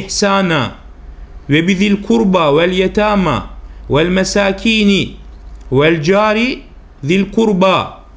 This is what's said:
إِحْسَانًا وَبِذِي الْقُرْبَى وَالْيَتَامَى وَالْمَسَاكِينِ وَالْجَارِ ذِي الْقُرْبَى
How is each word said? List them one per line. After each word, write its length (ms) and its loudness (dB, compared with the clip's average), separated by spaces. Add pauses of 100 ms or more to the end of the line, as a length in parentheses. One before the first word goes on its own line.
إِحْسَانًا 600 0 (880)
وَبِذِي 440 2
الْقُرْبَى 500 2 (120)
وَالْيَتَامَى 800 0 (560)
وَالْمَسَاكِينِ 1000 2 (840)
وَالْجَارِ 640 2 (680)
ذِي 140 2
الْقُرْبَى 560 2 (380)